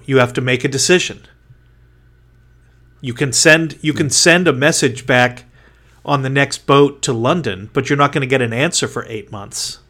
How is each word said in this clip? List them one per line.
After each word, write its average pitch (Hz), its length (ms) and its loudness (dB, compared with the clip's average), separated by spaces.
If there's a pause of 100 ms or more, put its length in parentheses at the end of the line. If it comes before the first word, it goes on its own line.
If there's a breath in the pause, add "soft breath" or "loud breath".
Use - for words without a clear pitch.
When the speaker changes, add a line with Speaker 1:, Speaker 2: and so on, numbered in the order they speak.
Speaker 1:
you 131 120 2
have 123 160 2
to 139 80 -4
make 123 220 -2
a 147 40 0
decision. 139 560 -2 (1800)
You 123 140 -8
can 135 180 -4
send, 160 480 2
you 151 100 -2
can 151 160 -2
Speaker 2:
Mm. - 60 -6
Speaker 1:
send 175 340 4
a 143 60 4
message 135 540 0
back 123 380 2 (600 soft breath)
on 143 160 0
the 131 80 -4
next 139 360 -2
boat 143 380 4
to 135 100 -2
London, 113 600 -4
but 131 160 -2
you're 143 80 0
not 143 140 2
gonna 139 140 -4
get 127 160 0
an 113 120 -4
answer 135 340 -2
for - 200 -10
eight 110 240 -12
months. - 480 -12 (100)